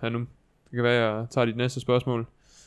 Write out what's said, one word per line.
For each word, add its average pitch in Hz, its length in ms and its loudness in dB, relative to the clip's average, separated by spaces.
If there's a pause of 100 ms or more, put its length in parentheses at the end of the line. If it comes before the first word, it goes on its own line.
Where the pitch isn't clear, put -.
her 113 60 -4
nu. 117 100 -4
Det - 560 -14
kan 120 100 0
være, 117 300 2
jeg 113 160 -6
tager 127 140 2
dit 113 120 0
næste 127 240 -2
spørgsmål. 120 460 0 (400)